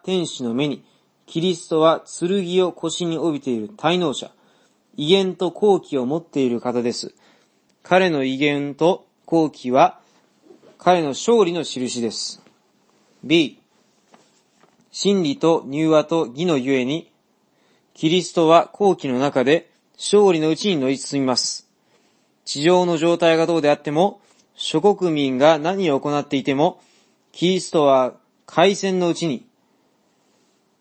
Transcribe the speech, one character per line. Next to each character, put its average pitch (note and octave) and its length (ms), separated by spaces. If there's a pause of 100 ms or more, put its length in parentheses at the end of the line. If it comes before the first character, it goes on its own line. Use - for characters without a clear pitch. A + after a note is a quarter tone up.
天 F#3 240
使 - 160
の A#2 100
目 C#3+ 140
に、 C3 160 (420)
キ - 140
リ F3+ 160
ス - 140
ト D#3+ 100
は D#3+ 240 (160)
剣 F3+ 460
を E3 80
腰 E3 320
に E3 120
帯 D3 220
び - 20
て C3+ 100
い A#2 80
る G#2 100
滞 D#3 280
納 E3 160
者、 - 180 (640)
威 D3 100
厳 F#3+ 280
と F3 180
好 G3+ 260
機 - 180
を B2+ 80
持 C#3+ 120
っ E3+ 40
て D3 200
い C3 80
る A#2+ 100
方 B2 220
で A#2+ 100
す。 - 240 (680)
彼 F#3 280
の D3 140
威 C3 140
厳 C#3+ 380
と E3 320 (180)
好 D#3+ 240
機 - 220
は、 D3 280 (760)
彼 F3+ 240
の D3 80
勝 A3 360
利 F3 80
の E3+ 100
印 B2 380
で A2+ 100
す。 - 320 (800)
B、 D3 360 (1300)
真 G3 320
理 C#3 140
と E3 300
柔 D3+ 220
和 D3+ 160
と E3 220
義 C#3 180
の E3 120
ゆ C3 180
え B2+ 100
に、 D#3 260 (840)
キ - 160
リ F3+ 120
ス E3+ 120
ト E3 140
は D#3+ 200
好 G3 280
機 D#3+ 120
の B2+ 100
中 C3+ 260
で D3 280 (260)
勝 G3+ 340
利 E3 80
の D#3 100
う D#3+ 60
ち G3+ 140
に F3 80
乗 C3 120
り C3+ 80
進 C#3 240
み C3+ 40
ま B2 120
す。 - 300 (800)
地 - 160
上 F3+ 240
の E3+ 120
状 E3+ 200
態 E3 200
が D#3+ 80
ど E3+ 100
う D#3+ 60
で D3 80
あ D3 40
っ D3 80
て D3+ 100
も、 F3+ 300 (340)
諸 - 260
国 F#3+ 300
民 C#3 260
が D3+ 200
何 F3+ 320
を C#3 100
行 D3 180
っ C#3+ 80
て C#3+ 120
い B2+ 60
て C#3 120
も、 D#3+ 260 (500)
キ - 180
リ F#3 120
ス - 100
ト D#3 140
は C3 280 (320)
開 F#3+ 300
戦 F#3+ 240
の F3 100
う E3 40
ち E3+ 140
に、 A#2+ 180 (1400)